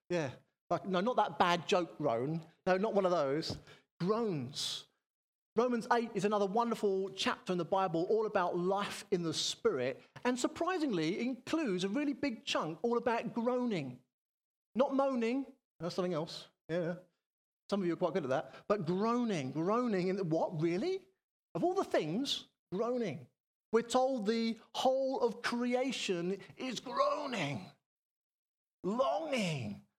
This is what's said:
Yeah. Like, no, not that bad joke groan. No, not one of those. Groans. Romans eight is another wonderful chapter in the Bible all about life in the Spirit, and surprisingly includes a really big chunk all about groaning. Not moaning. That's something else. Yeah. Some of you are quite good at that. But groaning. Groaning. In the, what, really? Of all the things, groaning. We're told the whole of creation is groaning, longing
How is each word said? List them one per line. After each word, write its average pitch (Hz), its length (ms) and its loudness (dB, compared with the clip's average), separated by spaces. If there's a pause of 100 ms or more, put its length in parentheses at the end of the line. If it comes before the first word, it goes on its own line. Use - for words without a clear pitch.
Yeah. 160 220 0 (380)
Like, 175 180 -2
no, 185 120 0
not 233 180 0
that 202 200 2
bad 175 300 2
joke 180 300 0
groan. 143 440 0 (240)
No, 185 120 4
not 202 180 0
one 196 100 4
of 175 60 2
those. 151 460 0 (420)
Groans. 175 880 -2 (680)
Romans 233 380 2
eight 233 220 2
is 196 100 2
another 208 220 4
wonderful 202 680 2
chapter - 360 -2
in 180 80 0
the 165 60 -2
Bible 175 440 2
all 220 160 2
about 180 320 0
life 190 540 -2
in 175 100 2
the 160 120 -2
Spirit, 135 680 0 (220)
and 247 160 0
surprisingly 294 800 0
includes 240 640 -2
a 196 60 -2
really 285 240 0
big 233 320 -4
chunk 170 360 -2
all 233 160 2
about 233 360 0
groaning. 226 680 -2 (720)
Not 269 220 2
moaning. 262 500 0 (340)
That's 170 140 -6
something 180 200 -2
else. 160 340 -6 (220)
Yeah. 170 240 -2 (760)
Some 202 120 0
of 175 60 0
you 165 60 2
are 160 40 -4
quite 165 160 0
good 180 100 0
at 127 60 -2
that. 151 240 -2 (140)
But 202 180 2
groaning. 196 680 0
Groaning. 190 560 0
In 185 80 0
the, 202 80 -4
what, 165 380 -2
really? 220 400 0 (540)
Of 170 80 0
all 359 100 4
the 392 100 0
things, 208 640 0 (260)
groaning. 226 560 -2 (460)
We're 226 80 6
told 254 460 2
the 226 300 2 (180)
whole 262 460 2
of 233 200 2
creation 240 960 0 (200)
is 254 220 -6
groaning, 269 840 -2 (1160)
longing 208 1000 -2 (180)